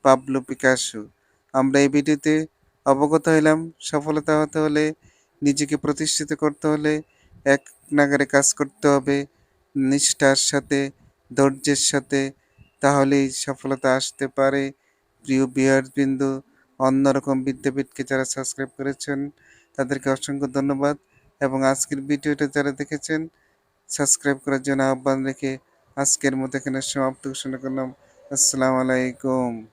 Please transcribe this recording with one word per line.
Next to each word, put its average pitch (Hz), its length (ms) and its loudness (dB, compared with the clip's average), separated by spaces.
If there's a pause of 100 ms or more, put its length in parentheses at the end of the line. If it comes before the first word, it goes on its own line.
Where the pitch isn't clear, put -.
পাবলো 131 360 4
পিকাসো। 127 600 -2 (520)
আমরা 135 260 2
এই 139 100 4
ভিডিওতে 147 460 0 (500)
অবগত 147 420 2
হইলাম, 156 320 4 (200)
সফলতা 151 600 -2
হতে 156 200 -2
হলে, 151 260 0 (560)
নিজেকে 143 360 0
প্রতিষ্ঠিত 151 560 -4
করতে 151 340 -4
হলে 151 260 0 (520)
এক 139 160 4 (300)
নাগারে 143 340 4
কাজ 139 280 2
করতে - 340 -6
হবে, 139 300 2 (580)
নিষ্ঠার 135 640 2 (100)
সাথে, 139 300 -2 (520)
ধৈর্যের 135 580 2
সাথে, 139 320 -2 (580)
তাহলেই 139 460 4 (180)
সফলতা 135 520 -4
আসতে 135 320 -4
পারে। 135 360 0 (600)
প্রিয় 131 220 2
ভিউয়ারবৃন্দ, 135 720 0 (580)
অন্যরকম 135 640 2
বিদ্যাপীঠকে 135 680 -4
যারা 131 160 -2
সাবস্ক্রাইব 135 500 -8
করেছেন 139 440 -6 (540)
তাদেরকে 135 360 -4
অসংখ্য 139 380 -4 (100)
ধন্যবাদ 139 380 0 (460)
এবং 135 240 -2
আজকের 135 360 0
ভিডিওটা 143 520 -2
যারা 143 180 0
দেখেছেন 147 480 -6 (680)
সাবস্ক্রাইব 139 520 0
করার 135 220 -2
জন্য 135 200 0
আহ্বান 135 420 0
রেখে 135 260 -4 (460)
আজকের 139 380 0
মতো 131 220 -4
এখানে 135 240 -6
সমাপ্ত 131 500 -4
ঘোষণা 131 260 -8
করলাম। 131 320 -6 (420)
আসসালামু 131 480 2
আলাইকুম। 127 720 -2 (220)